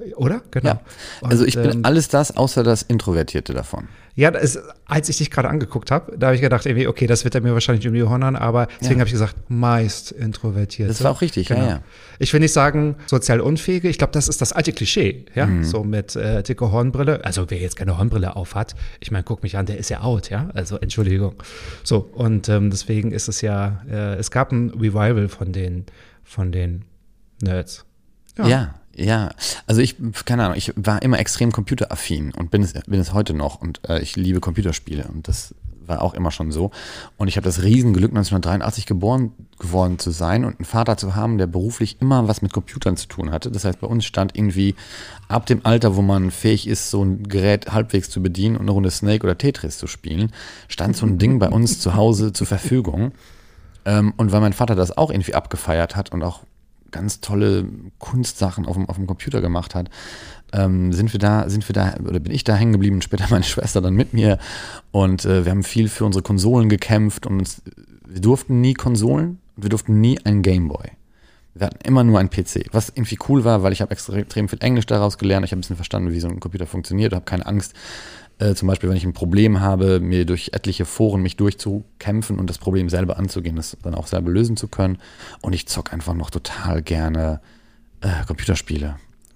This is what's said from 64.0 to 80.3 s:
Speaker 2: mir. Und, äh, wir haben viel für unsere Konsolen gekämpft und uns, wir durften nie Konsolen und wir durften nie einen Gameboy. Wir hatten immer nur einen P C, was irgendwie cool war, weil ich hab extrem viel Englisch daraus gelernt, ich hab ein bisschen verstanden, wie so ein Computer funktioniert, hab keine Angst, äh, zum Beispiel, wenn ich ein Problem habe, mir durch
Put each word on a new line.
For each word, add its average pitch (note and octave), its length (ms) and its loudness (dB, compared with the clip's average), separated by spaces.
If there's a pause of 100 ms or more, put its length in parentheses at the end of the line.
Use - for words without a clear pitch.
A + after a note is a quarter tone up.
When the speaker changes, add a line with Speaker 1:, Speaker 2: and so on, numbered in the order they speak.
Speaker 2:
mir. G#2 260 4 (520)
Und, F#2+ 340 2
äh, F#2+ 220 4
wir F#2 60 2
haben G2 120 2
viel A2+ 240 0
für - 160 -4
unsere G2 180 2
Konsolen A2 460 4
gekämpft G#2+ 580 2
und G2 120 -2
uns, - 240 -6 (440)
wir F#2 140 -10
durften B2 400 4
nie B2+ 140 6
Konsolen C3 640 0 (180)
und G#2 80 -14
wir G2+ 60 0
durften G#2+ 320 4
nie B2 220 4
einen G#2 180 4
Gameboy. F2+ 480 2 (640)
Wir G2+ 120 -4
hatten - 200 -8
immer B2+ 180 6
nur A2 140 6
einen F#2+ 120 4
P F#2 140 -2
C, - 280 -4
was A2 180 0
irgendwie A2 280 -4 (100)
cool C3+ 160 4
war, A2 180 4
weil F#2+ 100 4
ich F#2+ 80 -4
hab G#2 100 -4
extrem G2+ 580 -4
viel G#2+ 120 -6
Englisch A#2+ 260 2
daraus G#2 320 0
gelernt, G2 280 2
ich - 60 -10
hab F#2 60 -2
ein - 40 -4
bisschen F2+ 140 -6
verstanden, F2+ 360 -4
wie E2+ 80 -2
so E2+ 80 -2
ein F2+ 120 -6
Computer F#2 260 -8
funktioniert, G2 480 -2
hab F#2 120 -4
keine F#2 200 -4
Angst, G2+ 280 -4 (680)
äh, G2+ 140 2
zum F#2+ 100 -2
Beispiel, F#2 220 0
wenn F#2+ 80 2
ich F2+ 80 -2
ein F2+ 80 -2
Problem G2 480 4
habe, F#2+ 400 4
mir F2+ 260 2
durch F2 260 -2